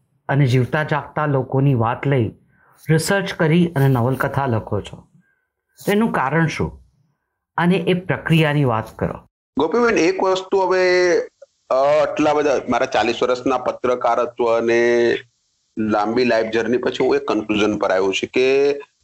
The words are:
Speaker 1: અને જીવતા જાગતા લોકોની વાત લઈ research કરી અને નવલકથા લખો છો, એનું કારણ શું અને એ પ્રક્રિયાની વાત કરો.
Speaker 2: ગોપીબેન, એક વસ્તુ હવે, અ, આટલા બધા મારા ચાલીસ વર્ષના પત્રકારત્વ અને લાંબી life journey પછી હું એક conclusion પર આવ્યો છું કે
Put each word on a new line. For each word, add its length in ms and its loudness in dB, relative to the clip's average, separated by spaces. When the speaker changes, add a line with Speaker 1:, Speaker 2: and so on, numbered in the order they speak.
Speaker 1:
અને 180 2
જીવતા 360 0
જાગતા 440 -4
લોકોની 480 0
વાત 320 -2
લઈ 240 0
research 440 0
કરી 440 2
અને 120 4
નવલકથા 580 0
લખો 340 -2
છો, 280 -18
એનું 240 2
કારણ 340 0
શું 380 -6
અને 200 2
એ 180 -2
પ્રક્રિયાની 720 0
વાત 340 -2
કરો. 300 -6
Speaker 2:
ગોપીબેન, 400 0
એક 240 0
વસ્તુ 360 0
હવે, 600 2
અ, 40 0
આટલા 600 2
બધા 340 2
મારા 180 0
ચાલીસ 360 0
વર્ષના 360 0
પત્રકારત્વ 1000 -2
અને 560 2
લાંબી 460 0
life 220 2
journey 300 -2
પછી 280 -2
હું 120 2
એક 80 -2
conclusion 540 0
પર 120 0
આવ્યો 220 0
છું 220 -4
કે 460 2